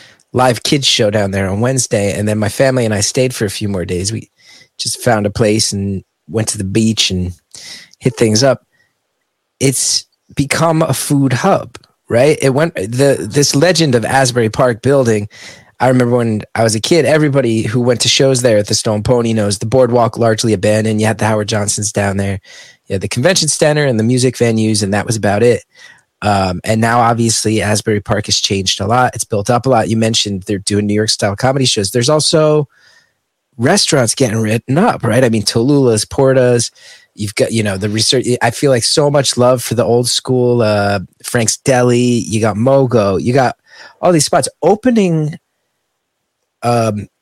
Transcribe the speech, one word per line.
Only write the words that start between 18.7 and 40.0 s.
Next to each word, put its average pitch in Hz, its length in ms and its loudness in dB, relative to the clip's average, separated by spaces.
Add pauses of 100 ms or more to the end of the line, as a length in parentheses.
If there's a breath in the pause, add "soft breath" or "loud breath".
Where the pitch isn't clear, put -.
Stone 107 280 -2
Pony 117 300 0
knows 104 240 -2
the - 80 -8
boardwalk 117 520 2
largely 113 360 0
abandoned. 107 480 0
You 110 60 2
had 110 100 -2
the - 80 -2
Howard 107 240 -2
Johnsons 104 420 -4
down 101 240 -2
there. 98 240 -4 (480 loud breath)
You - 60 -8
had 95 80 -2
the 107 80 -6
convention 160 400 0
center 151 360 2
and 120 140 0
the 110 40 0
music 123 320 0
venues, 110 460 0
and 101 120 -2
that 104 120 -2
was 113 120 -2
about 104 260 0
it. 120 220 2 (560 loud breath)
Um, 95 420 -2
and 110 160 -2
now, 117 200 2
obviously, 113 640 0
Asbury 107 360 -2
Park 104 280 -4
has - 120 -2
changed 98 400 -2
a 98 60 -4
lot. 123 300 0
It's - 80 -8
built 101 260 -4
up 120 160 0
a 131 40 0
lot. 110 200 2
You 113 80 0
mentioned 107 460 -2
they're 101 160 -4
doing 104 260 -2
New 104 80 -2
York 107 160 0
style 101 260 -2
comedy 131 300 0
shows. 101 240 -2
There's 120 200 0
also 151 600 2 (880 soft breath)
restaurants 135 560 2
getting 113 260 0
written 113 380 -2
up, 220 260 0
right? 117 200 2
I 120 60 4
mean, 110 120 0
Tallulah's, 123 640 2
Porta's. 127 640 2 (460 loud breath)
You've 104 180 -8
got, - 180 0
you 110 120 0
know, 101 120 -4
the 98 140 -4
research. 110 380 -2 (160)
I 117 80 0
feel 143 180 0
like 120 140 2
so 147 260 0
much 143 260 0
love 123 280 2
for - 100 -6
the 113 100 2
old 120 240 2